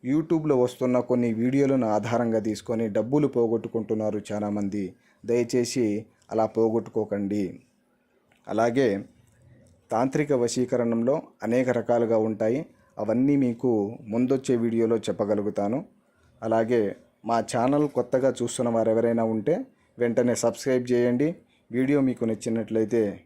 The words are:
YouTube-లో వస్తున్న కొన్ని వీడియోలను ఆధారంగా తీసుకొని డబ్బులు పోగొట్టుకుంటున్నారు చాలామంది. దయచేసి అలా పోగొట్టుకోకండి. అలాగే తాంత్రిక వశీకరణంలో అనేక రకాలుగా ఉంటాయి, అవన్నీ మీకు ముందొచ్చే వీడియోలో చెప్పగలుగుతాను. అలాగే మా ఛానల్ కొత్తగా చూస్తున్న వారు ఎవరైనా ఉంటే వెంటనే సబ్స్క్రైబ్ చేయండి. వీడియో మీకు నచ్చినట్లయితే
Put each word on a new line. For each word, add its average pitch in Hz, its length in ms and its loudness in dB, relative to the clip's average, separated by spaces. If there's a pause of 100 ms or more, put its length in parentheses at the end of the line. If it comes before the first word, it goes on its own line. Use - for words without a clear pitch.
YouTube-లో 156 520 0
వస్తున్న 123 360 2 (120)
కొన్ని 123 200 2 (100)
వీడియోలను 131 560 2
ఆధారంగా 113 520 0
తీసుకొని 113 380 -4 (100)
డబ్బులు 131 400 2
పోగొట్టుకుంటున్నారు 110 840 -2 (100)
చాలామంది. 104 560 -4 (440)
దయచేసి 120 560 0 (480)
అలా 110 220 2
పోగొట్టుకోకండి. 104 880 0 (1080)
అలాగే 117 340 2 (1080)
తాంత్రిక 135 360 0 (120)
వశీకరణంలో 120 760 0 (300)
అనేక 123 220 2 (100)
రకాలుగా 113 500 2
ఉంటాయి, 110 340 -2 (400)
అవన్నీ 123 320 2 (100)
మీకు 120 280 0 (420)
ముందొచ్చే 127 500 0
వీడియోలో 113 340 2 (100)
చెప్పగలుగుతాను. 104 720 -2 (680)
అలాగే 113 360 2 (480)
మా 117 80 2 (140)
ఛానల్ 139 340 2 (120)
కొత్తగా 123 420 0
చూస్తున్న 120 380 -2
వారు 110 160 2
ఎవరైనా 117 400 2
ఉంటే 110 220 0 (480)
వెంటనే 117 400 2
సబ్స్క్రైబ్ 123 500 0
చేయండి. 123 360 2 (400)
వీడియో 131 380 2
మీకు 120 240 -2
నచ్చినట్లయితే 110 720 0 (220)